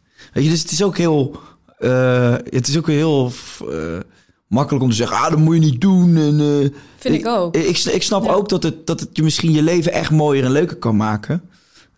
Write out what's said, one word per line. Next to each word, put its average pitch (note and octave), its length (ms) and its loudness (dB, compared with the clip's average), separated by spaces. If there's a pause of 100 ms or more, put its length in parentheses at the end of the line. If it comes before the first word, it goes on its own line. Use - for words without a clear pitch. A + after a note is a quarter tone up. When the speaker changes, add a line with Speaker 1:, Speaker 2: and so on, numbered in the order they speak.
(340)
Speaker 1:
Weet C3 100 0
je, D3+ 60 2
dus D#3+ 120 0
het - 100 -8
is E3 120 -2
ook G3 140 0
heel, D#3 420 0 (380)
eh, B2 580 2 (140)
het B2+ 180 -2
is C#3 100 -2
ook D#3+ 100 -2
heel, D3 440 2 (400)
eh, D#2+ 260 -8 (500)
makkelijk C#3 360 0
om B2+ 60 2
te A2 60 2
zeggen, G#2+ 220 -2
"Ah, C#3+ 120 0
dat D#3 100 2
moet D#3+ 160 4
je E3 60 4
niet C#3 200 2
doen." F3+ 360 4
En, D3+ 220 2
eh, D3 300 2 (280)
Speaker 2:
Vind - 180 -2
ik F3+ 120 -4
ook. F#3 280 -2
Speaker 1:
Ik, E3 120 0
ik, F3 100 0 (160)
ik F#3+ 100 -2
snap G3 200 -2
Speaker 2:
Ja. - 100 0
Speaker 1:
ook G3 160 0
dat F3+ 140 0
het, - 240 -6
dat E3 120 -4
het - 140 -12
je D3+ 100 -2
misschien D#3 280 0
je D3+ 120 4
leven E3+ 300 2
echt - 180 -4
mooier D3+ 320 2
en B2+ 80 0
leuker D#3+ 260 0
kan A2+ 180 -2
maken. G#2+ 540 -4 (480)